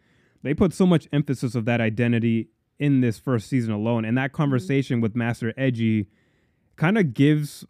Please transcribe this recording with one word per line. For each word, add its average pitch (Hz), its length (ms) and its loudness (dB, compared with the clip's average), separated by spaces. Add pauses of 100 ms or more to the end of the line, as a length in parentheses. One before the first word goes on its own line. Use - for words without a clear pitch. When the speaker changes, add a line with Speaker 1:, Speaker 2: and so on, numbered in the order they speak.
(420)
Speaker 1:
they 131 120 -4
put 185 180 2
so - 140 2
much 170 260 4
emphasis 139 420 -2
of 117 120 -2
that 120 140 0
identity 113 680 0 (300)
in 143 240 2
this 117 160 0
first 120 300 -4
season 117 240 -2
alone. 110 320 -2
And 113 140 -2
that 135 140 -4
Speaker 2:
Mm-hmm. - 40 -12
Speaker 1:
conversation 139 640 0
with 113 140 -2
Master 117 420 -4
Edgy 113 500 0 (720)
kinda 196 260 2
gives 147 640 0